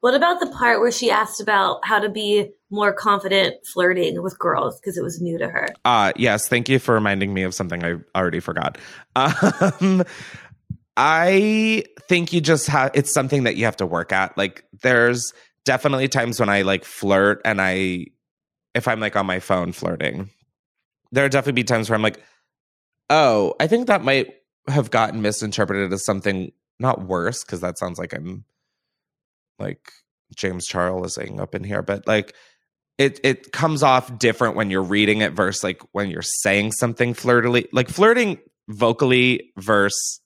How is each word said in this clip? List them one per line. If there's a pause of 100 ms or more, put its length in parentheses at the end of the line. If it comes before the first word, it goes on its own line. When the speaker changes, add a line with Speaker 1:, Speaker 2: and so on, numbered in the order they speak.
Speaker 1:
What
about
the
part
where
she
asked
about
how
to
be (200)
more
confident (180)
flirting
with
girls
'cause
it
was
new
to
her? (160)
Speaker 2:
Uh,
yes,
thank
you
for
reminding
me
of
something
I (200)
already
forgot.
<laughs>
Um, (920)
I (240)
think
you
just
ha-,
it's
something
that
you
have
to
work
at.
Like, (160)
there's (300)
definitely
times
when
I,
like,
flirt
and
I, (680)
if
I'm,
like,
on
my
phone
flirting, (840)
there
definitely
be
times
where
I'm
like, (880)
"Oh,
I
think
that
might (340)
have
gotten
misinterpreted
as
something," (280)
not
worse,
'cause
that
sounds
like
I'm, (1120)
like, (440)
James
Charlesing
up
in
here,
but,
like, (640)
it,
it
comes
off
different
when
you're
reading
it
versus,
like, (120)
when
you're
saying
something
flirtily.
Like,
flirting (280)
vocally
versus